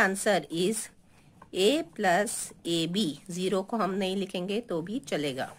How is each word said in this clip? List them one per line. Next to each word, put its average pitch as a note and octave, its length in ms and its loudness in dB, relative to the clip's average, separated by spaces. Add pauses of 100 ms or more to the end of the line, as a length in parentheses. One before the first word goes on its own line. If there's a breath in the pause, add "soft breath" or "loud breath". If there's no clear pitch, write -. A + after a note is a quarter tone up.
answer F#3+ 340 2 (100)
is F3+ 380 0 (680 soft breath)
A B3+ 300 4 (160)
plus G3 360 4 (300)
A E3+ 140 0 (160)
B। G#3+ 100 2 (260)
ज़ीरो F#3+ 380 0
को A#3 80 -4
हम F#3+ 200 0
नहीं F#3+ 180 -2
लिखेंगे G3 440 -4 (100)
तो E3 120 -2
भी G#3 180 -6 (100)
चलेगा। C#3+ 500 -4